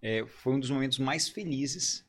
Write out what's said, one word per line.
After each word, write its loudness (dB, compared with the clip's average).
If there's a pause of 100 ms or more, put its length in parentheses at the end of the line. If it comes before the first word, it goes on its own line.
É, 0
foi 0
um 4
dos 0
momentos 2
mais 0
felizes -2